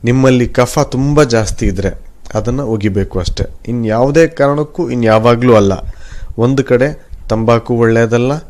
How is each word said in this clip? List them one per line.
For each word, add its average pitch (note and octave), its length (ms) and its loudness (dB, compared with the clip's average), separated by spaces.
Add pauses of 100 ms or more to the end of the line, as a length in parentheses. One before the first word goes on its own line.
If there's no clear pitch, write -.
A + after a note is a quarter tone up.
ನಿಮ್ಮಲ್ಲಿ B2+ 440 2
ಕಫ B2 300 0
ತುಂಬ C#3+ 440 0
ಜಾಸ್ತಿ A2+ 440 0
ಇದ್ರೆ F#2+ 380 -4 (300)
ಅದನ್ನ A#2+ 280 -2
ಉಗಿಬೇಕು G2+ 560 -2
ಅಷ್ಟೆ. - 260 -4 (220)
ಇನ್ A#2 200 -4
ಯಾವುದೇ C3+ 400 4
ಕಾರಣಕ್ಕೂ D3 640 -2
ಇನ್ B2 140 -2
ಯಾವಾಗ್ಲೂ A#2 500 4
ಅಲ್ಲ. G2+ 180 4 (680)
ಒಂದು C3 260 0
ಕಡೆ C3 440 0 (200)
ತಂಬಾಕು A2+ 460 0
ಒಳ್ಳೇದಲ್ಲ A#2 580 2 (180)